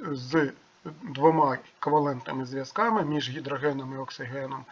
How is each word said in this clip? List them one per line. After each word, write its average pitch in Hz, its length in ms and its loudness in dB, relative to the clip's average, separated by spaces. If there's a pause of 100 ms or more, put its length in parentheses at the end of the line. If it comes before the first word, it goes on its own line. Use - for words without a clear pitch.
(120)
з 139 400 0 (500)
двома 143 560 4 (200)
ковалентними 143 680 0
зв'язками 165 600 0
між 143 260 0
гідрогеном 139 640 -2
і - 20 -8
оксигеном. 131 760 -8